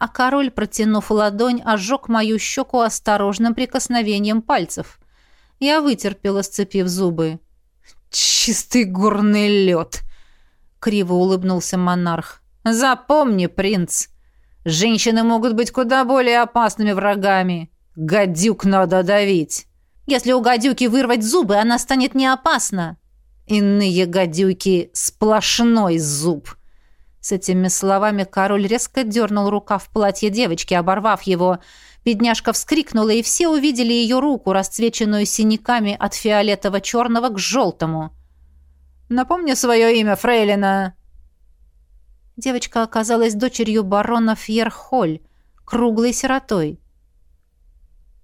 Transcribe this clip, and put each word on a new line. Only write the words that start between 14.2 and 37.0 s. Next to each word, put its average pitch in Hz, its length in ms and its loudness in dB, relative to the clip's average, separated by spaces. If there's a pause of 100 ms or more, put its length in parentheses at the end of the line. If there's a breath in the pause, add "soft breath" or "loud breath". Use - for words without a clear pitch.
женщины 226 580 0
могут 226 320 0
быть 233 160 -2
куда 262 340 0
более 240 380 2
опасными 220 480 0
врагами. 190 800 0 (240)
Гадюк 180 720 0
надо 185 400 2
давить!" 196 640 0 (400)
"Если 254 240 0
у 254 80 2
гадюки 247 460 2
вырвать 233 360 2
зубы, 220 340 2
она 233 220 2
станет 269 380 -2
не 262 100 2
опасна!" 226 720 -2 (500)
"Иные 202 600 2
гадюки — 185 840 0
сплошной 220 1040 0
зуб!" 147 580 -4 (640)
С - 100 -12
этими 185 380 0
словами 196 560 0
король 196 420 0
резко 233 380 -2
дёрнул 208 460 0
рукав 202 420 -4
платья 202 380 0
девочки, 190 440 -2
оборвав 190 480 0
его. 180 380 0 (440 loud breath)
Бедняжка 226 480 0
вскрикнула, 220 580 0
и 226 120 2
все - 260 0
увидели 262 440 0
её 240 280 2
руку, 262 320 0
расцвеченную 208 720 0
синяками 214 720 0
от 202 160 -4
фиолетово-чёрного 214 1120 0